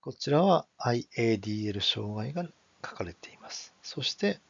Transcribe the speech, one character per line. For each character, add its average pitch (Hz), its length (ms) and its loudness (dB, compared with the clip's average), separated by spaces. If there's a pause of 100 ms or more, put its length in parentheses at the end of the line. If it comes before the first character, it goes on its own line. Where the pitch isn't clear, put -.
こ - 100 -10
ち - 200 -4
ら 147 100 6
は 180 240 6 (120)
ア 120 160 0
イ 120 220 0
エ 117 180 4
ー 107 60 2
デ 107 120 -6
ィ 107 140 -2
ー 104 40 -2
エ 104 40 -2
ル 101 80 -2
障 104 340 0
害 110 180 -6
が 175 100 -4 (400)
書 - 120 -10
か - 80 -6
れ 85 100 -8
て - 160 -18
い - 80 -20
ま - 140 -20
す。 - 220 -14 (100)
そ - 180 -10
し - 140 -2
て、 202 240 -2 (100)